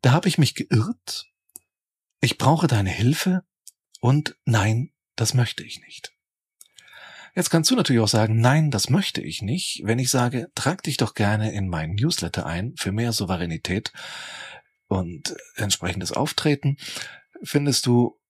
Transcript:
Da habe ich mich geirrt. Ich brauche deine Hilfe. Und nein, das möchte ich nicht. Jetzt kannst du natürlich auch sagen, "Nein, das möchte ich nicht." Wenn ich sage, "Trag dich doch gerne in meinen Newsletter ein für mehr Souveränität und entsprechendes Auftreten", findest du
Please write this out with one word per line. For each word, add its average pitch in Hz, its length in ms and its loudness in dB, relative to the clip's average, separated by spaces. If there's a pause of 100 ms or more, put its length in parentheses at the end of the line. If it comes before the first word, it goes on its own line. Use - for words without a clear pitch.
Da 127 100 6
habe 165 160 4
ich 175 100 0
mich 147 180 4
geirrt. - 720 -2 (920)
Ich - 160 0
brauche 160 300 4
deine 104 220 2
Hilfe. 156 540 2 (560)
Und 139 360 0 (100)
nein, 110 460 0 (240)
das - 180 -2
möchte 123 300 0
ich - 180 -16
nicht. - 320 -20 (1200)
Jetzt - 140 0
kannst 165 220 4
du 262 40 4
natürlich 139 260 4
auch 107 60 4
sagen, 110 340 2
"Nein, 143 300 4
das 104 180 -2
möchte 185 320 0
ich - 200 -8
nicht." 143 440 -4
Wenn 113 140 0
ich 123 100 0
sage, 123 460 0
"Trag - 280 -2
dich - 140 -4
doch 117 160 0
gerne 107 380 0
in 95 180 -4
meinen 82 260 -4
Newsletter 104 500 -2
ein 90 320 -6
für - 140 -4
mehr 113 220 -2
Souveränität 87 800 -4 (920)
und 87 480 -4 (200)
entsprechendes 95 560 -4
Auftreten", 143 680 0 (680)
findest 143 420 0
du 120 340 4 (100)